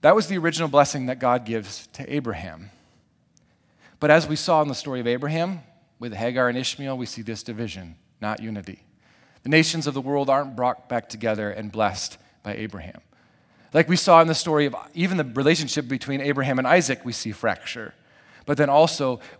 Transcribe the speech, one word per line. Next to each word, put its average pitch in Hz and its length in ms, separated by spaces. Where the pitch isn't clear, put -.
That 160 140
was 202 120
the 190 100
original 165 320
blessing 139 380
that 127 120
God 123 260
gives 107 480
to - 180
Abraham. 95 600
But 151 100
as 156 180
we 151 80
saw 156 280
in 147 40
the 139 60
story 127 260
of 117 80
Abraham, 156 540
with 117 140
Hagar 123 340
and 120 100
Ishmael, 135 400
we 123 80
see - 160
this 107 220
division, 95 540
not 107 200
unity. 104 380
The 127 60
nations 160 380
of 143 60
the 135 80
world 139 280
aren't 135 260
brought 123 320
back 117 220
together 107 420
and 104 180
blessed 101 480
by 104 120
Abraham. 95 460
Like 156 160
we 180 80
saw 165 240
in 160 60
the 160 80
story 151 300
of 123 100
even 180 240
the 151 80
relationship 135 640
between 135 320
Abraham 135 380
and 131 80
Isaac, 151 360
we 123 80
see 113 220
fracture. - 600
But 143 120
then 143 120
also 143 500